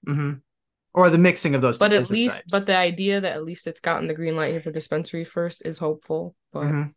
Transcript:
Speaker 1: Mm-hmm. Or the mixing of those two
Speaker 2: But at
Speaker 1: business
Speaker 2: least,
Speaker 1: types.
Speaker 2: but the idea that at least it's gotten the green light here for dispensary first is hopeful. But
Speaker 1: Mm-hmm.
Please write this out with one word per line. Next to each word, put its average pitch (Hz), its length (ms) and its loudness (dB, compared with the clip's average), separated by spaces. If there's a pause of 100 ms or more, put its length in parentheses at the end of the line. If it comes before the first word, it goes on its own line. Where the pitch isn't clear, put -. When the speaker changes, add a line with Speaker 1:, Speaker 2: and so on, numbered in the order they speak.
Speaker 1:
Mm-hmm. 143 260 -2 (600)
Or 180 160 6
the 165 80 4
mixing 170 360 4
of 131 80 2
those 123 160 2
two 208 60 4
Speaker 2:
But 208 80 4
at 208 80 4
Speaker 1:
business 202 200 -2
Speaker 2:
least, 240 160 0
Speaker 1:
types. - 140 -14
Speaker 2:
but 196 160 0
the 196 100 2
idea 185 440 0
that 185 120 -4
at 156 120 -8
least 170 220 -12
it's 165 140 -12
gotten 165 280 -2
the 160 60 -4
green 160 220 -4
light 156 160 -2
here 165 80 -4
for 160 100 -10
dispensary 160 540 -6
first 170 400 -6
is 165 140 -8
hopeful. 160 560 -6 (180)
But 151 140 -6
Speaker 1:
Mm-hmm. 147 300 -2